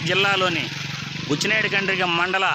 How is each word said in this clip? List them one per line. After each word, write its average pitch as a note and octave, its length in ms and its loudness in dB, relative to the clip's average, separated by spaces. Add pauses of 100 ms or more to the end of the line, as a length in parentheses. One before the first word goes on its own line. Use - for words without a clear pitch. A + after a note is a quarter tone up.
జిల్లాలోని F#3 560 2 (600)
బుచ్చినాయుడుకండ్రిగ G3 760 0 (160)
మండల F#3 360 0